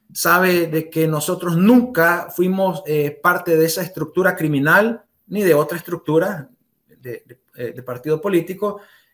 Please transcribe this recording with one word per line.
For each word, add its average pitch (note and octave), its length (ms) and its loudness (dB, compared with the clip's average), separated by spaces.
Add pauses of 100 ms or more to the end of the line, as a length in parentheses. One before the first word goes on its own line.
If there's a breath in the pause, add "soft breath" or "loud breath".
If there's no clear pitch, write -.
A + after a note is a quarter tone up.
(140)
sabe F3 520 2
de D#3+ 220 -4
que D#3+ 180 0
nosotros E3 520 -2
nunca F#3 760 4
fuimos, F#3 520 0
eh, D3 360 -2
parte F3 360 2
de D#3+ 80 4
esa E3+ 160 -4
estructura F3 520 -2
criminal, D#3+ 680 0 (220)
ni G3+ 160 -4
de F3+ 100 4
otra D3+ 240 2
estructura E3 720 -4 (380)
de, B2 400 -16
de, - 140 -20 (160)
eh, A#2+ 180 -8
de B2+ 80 -16
partido C#3 360 -4
político. F#3+ 600 -2 (340 loud breath)